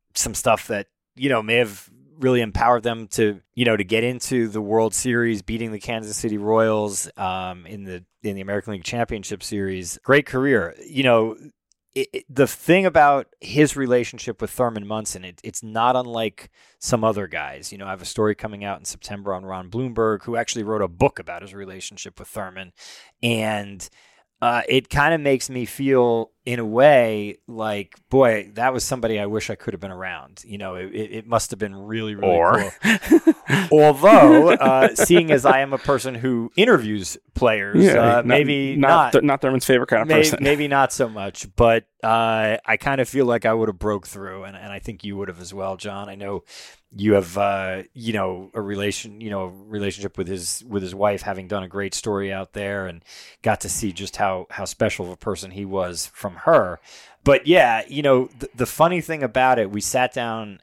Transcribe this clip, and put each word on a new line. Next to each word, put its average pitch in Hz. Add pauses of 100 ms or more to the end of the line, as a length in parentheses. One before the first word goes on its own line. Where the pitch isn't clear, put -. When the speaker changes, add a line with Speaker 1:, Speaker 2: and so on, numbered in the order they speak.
(140)
Speaker 1:
some 113
stuff -
that, 101 (280)
you 135
know, 123
may 113
have 104 (280)
really 127
empowered 117
them 113
to, 104 (140)
you 120
know, 113
to 101
get 110
into 123
the 107
World 110
Series, 117
beating 113
the 104
Kansas 110
City 104
Royals, 107
um, 92
in 101
the, 90 (180)
in 101
the 98
American 101
League 90
Championship 110
Series. 95
Great 143
career. 127
You 135
know, 113 (580)
it, 135
it, 131
the 131
thing 185
about 147 (160)
his 147
relationship 123
with 107
Thurman 113
Munson, 104
it, 90
it's -
not 113
unlike 117 (280)
some 113
other 104
guys. 73
You 101
know, 98
I 98
have 92
a 90
story 107
coming 101
out 98
in 76
September 101
on 92
Ron 92
Blumberg, 113
who 117
actually 117
wrote 107
a 92
book 92
about 87
his 95
relationship 95
with 98
Thurman. 92 (500)
And, 107 (560)
uh, 120
it 127
kinda 147
makes 139
me 127
feel, 123 (140)
in 120
a 113
way, 113 (100)
like, 107 (140)
boy, 113
that 120
was 127
somebody 113
I 101
wish 107
I 107
could -
have 90
been 98
around. 90
You 104
know, 95
it, 95
it, 104
it 107
must 113
have 101
been 98
really, 107
really 98
Speaker 2:
Or 95 (120)
Speaker 1:
cool. 254 (380)
<laughs> -
Although, 151
uh, 131
seeing 170
as 135
I 135
am 139
a 131
person 131
who 117
interviews 113 (180)
players, 107
Speaker 2:
Yeah, 185
Speaker 1:
uh, 117
Speaker 2:
not, 120
Speaker 1:
maybe 139
Speaker 2:
not 139
Speaker 1:
not. 156
Speaker 2:
Th-, 143
not 139
Thurman's 131
favorite 127
kind 110
of 151
Speaker 1:
May-, 156
Speaker 2:
person. 156
Speaker 1:
maybe 147
not 139
so 123
much, 101
but, 113 (180)
uh, 113
I 113
kinda 135
feel 135
like 117
I 110
would 110
have 92
broke 101
through, 95
and, 98
and 98
I 98
think 107
you 101
would 98
have 87
as 90
well, 95
John. 101
I 98
know 101 (500)
you 104
have, 92
uh, 98 (100)
you 113
know, 95
a 110
relation-, 104
you 113
know, 98
relationship 101
with 90
his, 90
with 101
his 92
wife, 101
having 95
done 98
a 92
great 98
story 98
out 95
there, 101
and 82 (380)
got 107
to 101
see 101
just 95
how, 95
how 101
special 98
of 90
a 90
person 95
he 98
was 92
from -
her. 110 (460)
But 135
yeah, 127
you 143
know, 131
th-, -
the 120
funny 170
thing 156
about 127
it, 101
we 104
sat 127
down 113